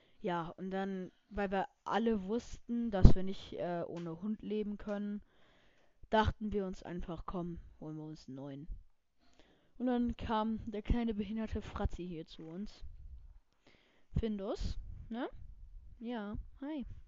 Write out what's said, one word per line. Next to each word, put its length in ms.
ja, 380
und 140
dann, 400
weil 220
wir 160
alle 400
wussten, 680
dass 240
wir 80
nicht, 300
äh, 340
ohne 340
Hund 200
leben 360
können, 440
dachten 420
wir 140
uns 180
einfach, 420
„Komm, 340
holen 180
wir 60
uns 240
einen 80
neuen.“ 320
Und 80
dann 320
kam 480
der 160
kleine 320
behinderte 480
Fratzi 440
hier 200
zu 220
uns. 360
Findus, 600
ne? 220
Ja, 360
hi. 240